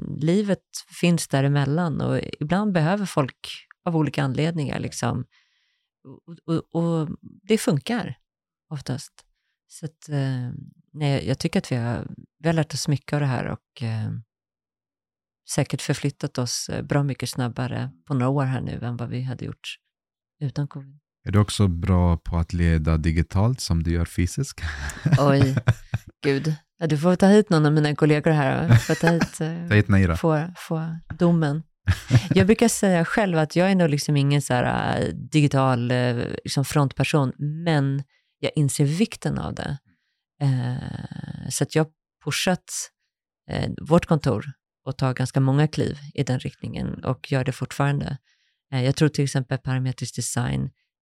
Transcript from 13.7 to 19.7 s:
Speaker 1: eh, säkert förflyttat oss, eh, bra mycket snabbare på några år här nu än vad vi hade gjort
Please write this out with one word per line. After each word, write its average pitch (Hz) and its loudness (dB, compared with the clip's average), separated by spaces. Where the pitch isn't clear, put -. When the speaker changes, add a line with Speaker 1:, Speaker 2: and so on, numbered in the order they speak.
Speaker 1:
eh, 110 -4
säkert - -2
förflyttat - -4
oss, - -4
eh, - -6
bra 143 0
mycket 131 -4
snabbare 123 -6
på 147 -4
några 127 2
år 135 0
här 131 -2
nu - -6
än 120 -6
vad 117 -8
vi 123 -6
hade 127 -8
gjort - -12